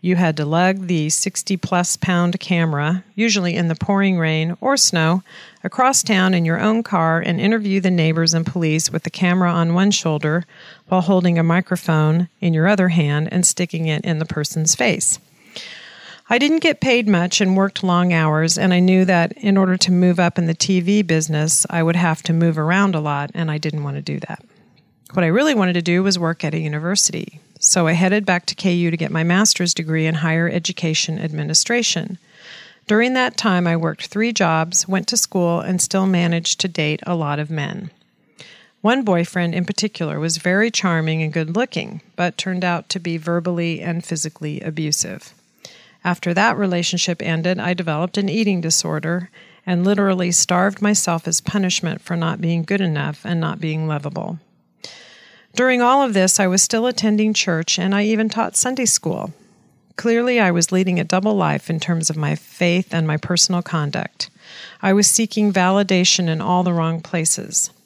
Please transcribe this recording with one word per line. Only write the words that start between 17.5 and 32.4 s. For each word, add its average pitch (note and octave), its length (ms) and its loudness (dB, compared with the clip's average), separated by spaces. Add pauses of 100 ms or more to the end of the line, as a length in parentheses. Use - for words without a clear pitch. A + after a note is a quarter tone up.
worked G3 260 0
long F3+ 300 2
hours, D#3+ 440 2
and F#3 160 2
I F3+ 60 4
knew F#3 240 4
that F3 300 2
in G3 240 0
order F#3 180 2
to F#3 160 0
move F3+ 260 4
up F3 220 2
in E3+ 80 0
the E3 80 0
T F#3 240 0
V G3+ 240 2
business, D#3 680 0
I E3 140 0
would E3 140 2
have F3 260 0
to E3+ 100 0
move E3 240 2
around F3 380 2
a D#3 60 -2
lot, C#3+ 340 -4
and E3 160 -4
I D3+ 80 -4
didn't D3+ 240 -6
want C#3+ 140 -6
to C#3+ 40 -8
do C#3+ 200 -6
that. - 220 -14 (680)
What F3+ 120 2
I - 20 2
really C4+ 260 2
wanted F#3 200 2
to F3 100 0
do F3 180 2
was F#3+ 160 2
work E3 260 -2
at D#3 120 -2
a D#3+ 40 -2
university. D#3 800 -4 (200)
So - 260 2
I D#3+ 60 4
headed F#3 340 2
back F3+ 220 0
to - 80 -8
K F3+ 180 0
U F3 160 2
to E3 80 -2
get D#3+ 140 -6
my D#3+ 120 -2
master's F3+ 520 2
degree D#3+ 320 -2
in E3 80 0
higher E3 340 0
education E3 680 -4
administration. D#3+ 1000 -2 (720)